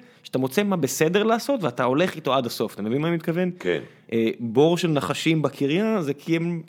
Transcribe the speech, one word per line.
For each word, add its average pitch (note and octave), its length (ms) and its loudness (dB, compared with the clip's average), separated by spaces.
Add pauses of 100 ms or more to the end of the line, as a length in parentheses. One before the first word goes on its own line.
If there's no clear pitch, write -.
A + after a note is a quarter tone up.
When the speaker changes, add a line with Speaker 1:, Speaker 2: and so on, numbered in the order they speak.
(220)
Speaker 1:
שאתה - 160 -4
מוצא C3 240 0
מה G3 140 0
בסדר E3 460 2
לעשות, A3+ 400 0
ואתה C#3 220 -2
הולך C#3+ 320 2
איתו C#3 180 -2
עד C3 120 0
הסוף. A2 280 -4
אתה G2+ 80 -10
מבין B2 200 -2
מה E3 60 0
אני E3+ 80 0
מתכוון? E3+ 420 -2
Speaker 2:
כן. E2 220 0 (320)
Speaker 1:
אה, A2+ 180 2 (100)
בור C#3 380 4
של E3+ 100 0
נחשים D3+ 540 0
בקריה, E3+ 600 0
זה C#3 120 -4
כי D#3+ 220 -4
הם, E3 320 -4